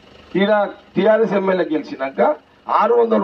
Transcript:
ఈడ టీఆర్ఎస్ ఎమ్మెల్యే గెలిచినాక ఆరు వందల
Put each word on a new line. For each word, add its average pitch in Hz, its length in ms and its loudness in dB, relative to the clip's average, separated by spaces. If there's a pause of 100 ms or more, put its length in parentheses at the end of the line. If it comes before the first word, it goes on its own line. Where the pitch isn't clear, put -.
(400)
ఈడ 202 120 2 (420)
టీఆర్ఎస్ 214 460 2
ఎమ్మెల్యే 185 340 0
గెలిచినాక 135 480 -6 (580)
ఆరు 214 200 2
వందల 220 240 2